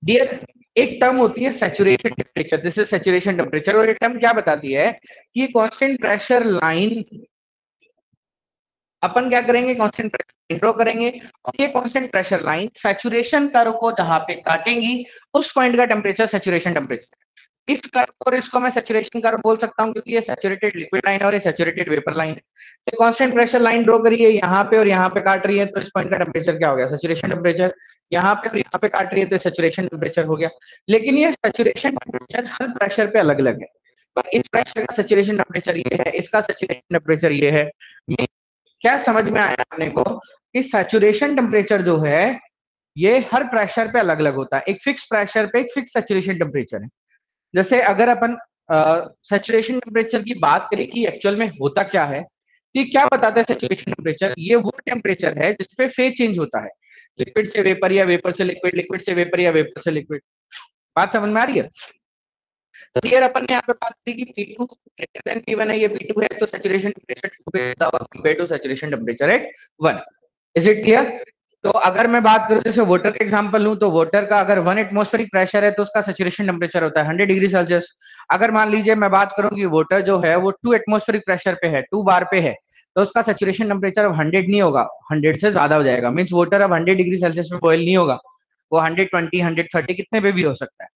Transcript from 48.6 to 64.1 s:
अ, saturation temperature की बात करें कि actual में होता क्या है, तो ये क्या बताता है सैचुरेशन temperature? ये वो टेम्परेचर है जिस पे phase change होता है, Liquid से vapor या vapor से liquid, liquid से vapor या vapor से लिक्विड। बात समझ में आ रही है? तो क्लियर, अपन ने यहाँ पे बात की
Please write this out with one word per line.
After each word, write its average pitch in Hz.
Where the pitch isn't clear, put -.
अ, 160
saturation 226
temperature 226
की 226
बात 160
करें 196
कि 233
actual 202
में 220
होता 143
क्या 190
है, 143
तो -
ये 269
क्या 269
बताता 233
है 233
सैचुरेशन -
temperature? 156
ये 175
वो 233
टेम्परेचर 185
है 165
जिस 196
पे 254
phase 254
change 220
होता 127
है, 104
Liquid 208
से -
vapor 185
या 196
vapor 180
से 185
liquid, 180
liquid 180
से 190
vapor 175
या 180
vapor 156
से 170
लिक्विड। 151
बात 190
समझ 208
में 214
आ -
रही 262
है? 143
तो 247
क्लियर, 247
अपन 254
ने 247
यहाँ 240
पे 240
बात 233
की -